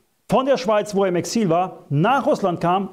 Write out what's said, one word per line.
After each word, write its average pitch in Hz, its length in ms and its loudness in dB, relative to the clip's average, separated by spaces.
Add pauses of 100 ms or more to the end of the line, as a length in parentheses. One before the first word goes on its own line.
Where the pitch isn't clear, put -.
(300)
von 254 160 2
der 269 120 2
Schweiz, 208 360 -2
wo 196 120 2
er 190 40 2
im 175 60 0
Exil 196 340 -2
war, 180 400 -2
nach 220 380 0
Russland 196 340 0
kam, 185 320 0